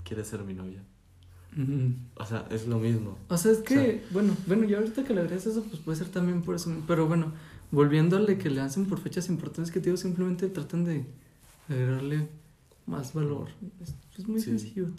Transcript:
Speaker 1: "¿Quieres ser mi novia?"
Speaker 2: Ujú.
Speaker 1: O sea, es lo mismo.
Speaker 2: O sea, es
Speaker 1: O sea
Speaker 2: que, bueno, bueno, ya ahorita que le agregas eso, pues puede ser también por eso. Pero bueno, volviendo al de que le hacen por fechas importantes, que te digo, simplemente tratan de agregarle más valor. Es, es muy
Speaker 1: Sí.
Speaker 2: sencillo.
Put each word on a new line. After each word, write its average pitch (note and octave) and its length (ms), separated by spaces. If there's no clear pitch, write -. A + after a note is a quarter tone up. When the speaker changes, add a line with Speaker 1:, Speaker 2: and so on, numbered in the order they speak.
Speaker 1:
"¿Quieres G#2+ 220
ser G2+ 160
mi G2 100
novia?" F#2 280
Speaker 2:
Ujú. C3 360
Speaker 1:
O - 100
sea, A2 260
es A2 160
lo A#2 120
mismo. A2 380
Speaker 2:
O F3 100
sea, G#3+ 140
es A3 80
Speaker 1:
O A3 60
sea - 20
Speaker 2:
que, C4 440
bueno, F#3+ 220
bueno, G#3+ 160
ya G3+ 140
ahorita A3+ 260
que B3+ 100
le F#3 80
agregas F3 240
eso, A3 180
pues E3+ 180
puede D#3+ 160
ser F3 120
también F3+ 320
por F3+ 140
eso. E3+ 160
Pero D#3+ 200
bueno, E3 240
volviendo D#3 460
al G#3 80
de G3 120
que D#3+ 120
le C3+ 120
hacen C3+ 240
por G3 140
fechas - 300
importantes, E3 420
que F#3+ 80
te D#3+ 60
digo, F3+ 120
simplemente F#3 500
tratan E3+ 380
de D3+ 200
agregarle C3+ 580
más C3+ 260
valor. D3+ 360
Es, E3+ 120
es G3 100
muy A3 120
Speaker 1:
Sí. A3 120
Speaker 2:
sencillo. G#3 360